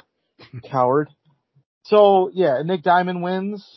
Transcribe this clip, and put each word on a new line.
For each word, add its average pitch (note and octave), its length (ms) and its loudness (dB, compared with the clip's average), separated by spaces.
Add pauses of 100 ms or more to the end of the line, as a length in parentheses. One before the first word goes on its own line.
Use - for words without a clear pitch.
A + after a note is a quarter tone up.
<laughs> - 640 -20
Coward. C3+ 380 0 (800)
So, G3 460 4
yeah, D3+ 320 0
Nick E3+ 180 -6
Diamond F3+ 400 0
wins, F#3+ 420 -8 (120)